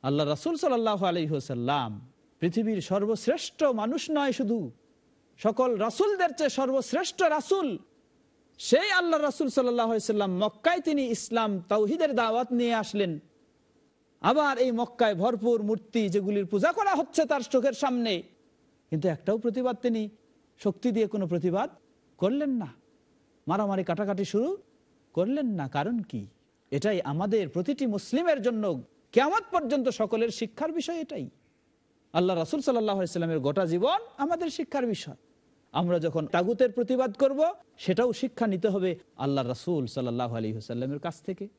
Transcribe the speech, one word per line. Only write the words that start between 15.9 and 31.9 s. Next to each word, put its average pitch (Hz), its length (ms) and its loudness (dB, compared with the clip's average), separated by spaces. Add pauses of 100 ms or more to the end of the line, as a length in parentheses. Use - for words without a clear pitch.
যেগুলির 202 380 0
পূজা 214 260 2
করা 403 220 2
হচ্ছে 311 220 0 (100)
তার 277 120 0 (100)
চোখের 254 300 2
সামনে, 240 300 0 (760)
কিন্তু 160 140 -2 (100)
একটাও 208 280 -2
প্রতিবাদ 240 320 0 (100)
তিনি 226 160 2 (600)
শক্তি 214 340 0
দিয়ে 220 180 2
কোনো 202 180 -2
প্রতিবাদ 180 380 0 (500)
করলেন 277 320 0 (100)
না, 143 80 -6 (800)
মারামারি 196 420 0
কাটাকাটি 196 440 -2
শুরু 233 160 2 (680)
করলেন 254 320 0 (100)
না। 143 80 -4 (100)
কারণ 190 220 0 (120)
কি? 117 120 -6 (500)
এটাই 190 260 0 (140)
আমাদের 196 320 0 (100)
প্রতিটি 254 320 -2 (100)
মুসলিমের 294 500 0
জন্য 226 180 0 (500)
কিয়ামত 320 300 4 (100)
পর্যন্ত 277 340 0 (120)
সকলের 220 400 0
শিক্ষার 294 400 -4
বিষয় 330 260 -6
এটাই। 214 200 -8 (880)